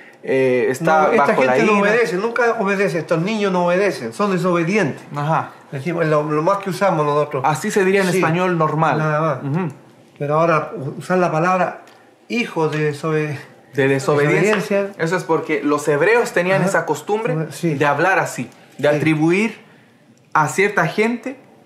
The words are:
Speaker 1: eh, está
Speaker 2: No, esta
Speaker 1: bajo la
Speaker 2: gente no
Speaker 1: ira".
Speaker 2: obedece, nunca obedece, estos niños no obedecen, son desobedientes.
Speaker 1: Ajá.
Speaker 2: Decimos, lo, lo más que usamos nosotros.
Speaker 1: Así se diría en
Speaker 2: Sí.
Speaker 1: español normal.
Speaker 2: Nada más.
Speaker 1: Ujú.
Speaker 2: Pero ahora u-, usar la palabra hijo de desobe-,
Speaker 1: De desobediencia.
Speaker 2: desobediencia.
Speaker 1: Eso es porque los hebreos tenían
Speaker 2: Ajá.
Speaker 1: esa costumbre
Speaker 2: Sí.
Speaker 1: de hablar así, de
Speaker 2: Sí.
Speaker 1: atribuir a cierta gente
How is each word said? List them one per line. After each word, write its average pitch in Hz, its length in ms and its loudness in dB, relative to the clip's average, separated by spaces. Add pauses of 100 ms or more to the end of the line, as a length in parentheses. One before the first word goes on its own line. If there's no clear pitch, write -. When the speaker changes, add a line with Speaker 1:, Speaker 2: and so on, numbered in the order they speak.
(220)
Speaker 1:
eh, 127 460 2
está 156 360 2
Speaker 2:
No, - 80 2
esta 143 160 4
Speaker 1:
bajo 139 160 2
la 127 80 2
Speaker 2:
gente 175 200 4
no 208 60 4
Speaker 1:
ira". 202 120 2
Speaker 2:
obedece, 220 260 0
nunca 233 440 0
obedece, 190 380 0
estos 160 240 -2
niños 202 300 -2
no 180 140 0
obedecen, 175 460 0
son 208 180 -2
desobedientes. 175 680 0 (160)
Speaker 1:
Ajá. 147 360 -2 (200)
Speaker 2:
Decimos, 165 320 -4
lo, 151 200 2
lo 151 180 -2
más 196 160 2
que 196 100 -8
usamos 170 380 0
nosotros. 147 400 0
Speaker 1:
Así 156 240 -2
se 208 140 2
diría 196 180 4
en 180 80 0
Speaker 2:
Sí. 185 80 0
Speaker 1:
español 175 400 0
normal. 151 400 2
Speaker 2:
Nada 151 220 0 (220)
más. - 20 -10 (120)
Speaker 1:
Ujú. 180 120 -2 (500)
Speaker 2:
Pero 147 200 -2
ahora 160 380 0
u-, 147 220 -10
usar 180 200 -4
la 175 140 2
palabra 180 500 0 (460)
hijo 208 400 -2
de 151 240 -2
desobe-, 151 460 -4 (340)
Speaker 1:
De 135 160 2
desobediencia. 151 680 2
Speaker 2:
desobediencia. 202 460 -2
Speaker 1:
Eso 165 140 0
es 165 80 -6
porque 156 380 -2
los 147 260 0
hebreos 196 440 2
tenían 185 280 2
Speaker 2:
Ajá. 175 80 2
Speaker 1:
esa 175 180 0
costumbre 160 680 -4
Speaker 2:
Sí. 165 220 -2
Speaker 1:
de 143 120 0
hablar 165 320 2
así, 143 320 -6 (280)
de 147 120 2
Speaker 2:
Sí. 147 60 2
Speaker 1:
atribuir 160 600 2 (800)
a 151 140 2
cierta 190 380 0
gente 240 500 -4 (300)